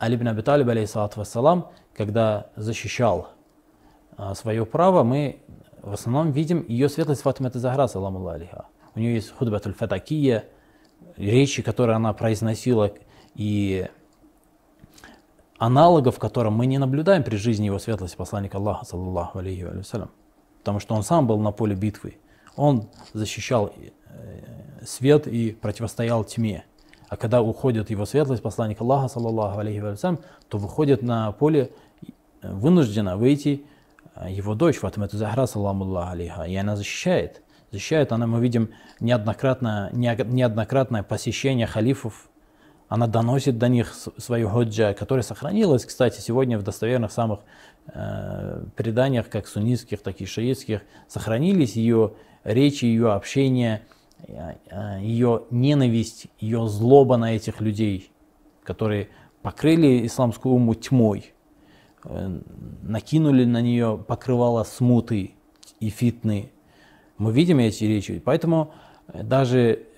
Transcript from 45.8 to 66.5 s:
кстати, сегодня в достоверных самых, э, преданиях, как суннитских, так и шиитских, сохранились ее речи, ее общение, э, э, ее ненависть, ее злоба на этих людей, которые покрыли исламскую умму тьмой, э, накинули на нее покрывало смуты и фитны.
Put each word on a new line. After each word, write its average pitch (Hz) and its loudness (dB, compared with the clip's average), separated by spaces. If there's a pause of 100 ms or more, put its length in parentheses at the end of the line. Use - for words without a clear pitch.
кстати, - 0
сегодня 120 0
в 104 -4
достоверных 110 -2
самых, 110 -2 (540)
э, 50 -10 (120)
преданиях, 117 0
как 107 -6
суннитских, 113 -2
так - -8
и 95 -8
шиитских, 113 -4 (260)
сохранились 139 0
ее 113 4 (300)
речи, 139 2
ее 113 4
общение, 123 0 (460)
э, 78 -12 (160)
э, 101 -10
ее 117 0
ненависть, 123 2 (120)
ее 113 -2
злоба 123 6
на 113 0
этих - -6
людей, 104 -2 (520)
которые 104 -2 (340)
покрыли 139 4
исламскую 123 0
умму 120 4
тьмой, 110 2 (720)
э, 90 -8 (420)
накинули 131 2
на 120 2
нее 120 2
покрывало 120 0
смуты 113 0 (480)
и 107 -4
фитны. 113 -2 (640)